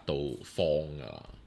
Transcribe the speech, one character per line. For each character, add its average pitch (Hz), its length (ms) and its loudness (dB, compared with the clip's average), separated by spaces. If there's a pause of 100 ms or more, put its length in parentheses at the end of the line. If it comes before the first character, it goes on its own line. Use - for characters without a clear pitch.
到 73 80 2
慌 71 520 0
㗎 76 360 2
啦。 50 200 -10 (240)